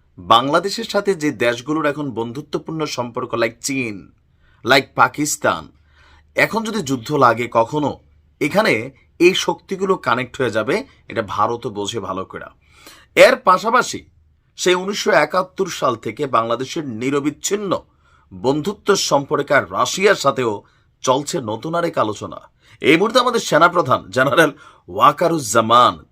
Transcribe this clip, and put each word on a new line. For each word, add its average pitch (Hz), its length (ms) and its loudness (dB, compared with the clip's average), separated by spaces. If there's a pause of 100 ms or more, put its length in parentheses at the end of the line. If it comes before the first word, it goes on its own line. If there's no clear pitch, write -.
(180)
বাংলাদেশের 143 640 2
সাথে 196 300 -2
যে 151 180 -2
দেশগুলোর 120 540 -2
এখন 143 240 -4
বন্ধুত্বপূর্ণ 143 760 -8
সম্পর্ক, 120 480 -8
like 117 260 -2
চীন, 120 520 -8 (520)
like 135 300 4
পাকিস্তান, 123 760 0 (640)
এখন 208 300 0
যদি 214 180 -4
যুদ্ধ 127 300 -4
লাগে 120 400 2
কখনো, 123 480 0 (400)
এখানে 143 500 0 (280)
এই 180 160 6
শক্তিগুলো 185 600 -4
কানেক্ট 123 440 -4
হয়ে 123 100 0
যাবে, 117 340 -2 (240)
এটা 110 180 -6
ভারতও 117 440 -2
বোঝে 101 300 -8
ভালো 95 240 -8
করে। - 200 -16 (720)
এর 214 220 8
পাশাপাশি 214 720 0 (500)
সেই 180 180 2
উনিশশো 190 360 -4
একাত্তর 185 560 0
সাল 139 300 -2
থেকে 117 300 -8
বাংলাদেশের 123 640 -2
নিরবিচ্ছিন্ন 143 960 -4 (500)
বন্ধুত্ব 147 600 0
সম্পর্কে 147 580 0
আর 101 180 2
রাশিয়ার 175 420 2
সাথেও 123 480 -2 (380)
চলছে 135 400 0
নতুন 113 340 -8
আরেক 170 240 -2
আলোচনা। 107 400 -4 (420)
এই 151 160 4
মুহূর্তে 220 220 2
আমাদের 240 220 0
সেনাপ্রধান 156 720 2
জেনারেল 139 400 2 (380)
ওয়াকারুজ্জামান, 117 1200 2